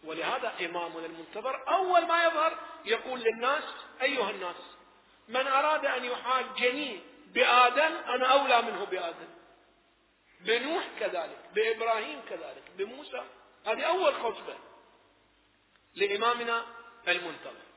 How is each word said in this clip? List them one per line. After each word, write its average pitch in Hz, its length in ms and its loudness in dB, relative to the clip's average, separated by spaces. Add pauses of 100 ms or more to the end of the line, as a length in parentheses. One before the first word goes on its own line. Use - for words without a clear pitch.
ولهذا 185 560 -4
إمامنا 170 460 -6
المنتظر 185 600 -8
أول 349 380 4
ما 339 180 4
يظهر 320 340 2 (260)
يقول 240 360 -2
للناس: 233 440 0 (380)
"أيها 254 280 0
الناس، 185 260 -8 (720)
من 254 180 0
أراد 285 400 4
أن 254 180 -2
يحاجني 247 960 -2 (260)
بآدم 247 720 6
أنا 254 300 -2
أولى 262 360 6
منه 208 220 -4
بآدم، 170 440 -8 (1120)
بنوح 240 440 -2 (160)
كذلك، 180 380 -6 (160)
بإبراهيم 226 680 0 (100)
كذلك، 165 340 -12 (120)
بموسى". 247 480 -8 (420)
هذه 226 160 0
أول 330 320 2
خطبة - 420 -6 (1400)
لإمامنا 233 720 0 (420)
المنتظر. 165 580 -6 (100)